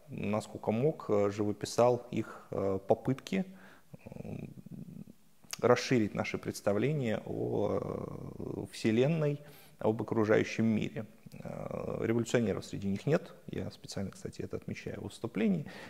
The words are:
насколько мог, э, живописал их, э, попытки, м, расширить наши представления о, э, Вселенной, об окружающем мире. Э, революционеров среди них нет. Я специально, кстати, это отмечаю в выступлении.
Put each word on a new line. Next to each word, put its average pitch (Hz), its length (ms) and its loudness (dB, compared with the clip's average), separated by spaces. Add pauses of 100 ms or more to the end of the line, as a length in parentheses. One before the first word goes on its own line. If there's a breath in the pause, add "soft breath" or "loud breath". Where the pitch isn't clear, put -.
насколько 104 640 -2
мог, 131 380 0
э, 101 220 4
живописал 107 800 2
их, - 400 -6
э, 98 360 0
попытки, 135 580 0 (680 loud breath)
м, - 340 -8 (1120)
расширить 117 540 4
наши 107 240 -2
представления 110 880 0
о, 110 540 0
э, - 920 -6
Вселенной, 143 680 2 (380 loud breath)
об 110 240 2
окружающем 110 640 4
мире. 107 400 2 (380)
Э, - 600 -6
революционеров 113 600 2
среди 98 220 -6
них 98 180 0
нет. - 260 0 (200)
Я 98 180 -4
специально, - 420 -8
кстати, - 300 -10
это 101 160 -6
отмечаю - 440 -8
в - 20 -8
выступлении. 180 640 0 (220 loud breath)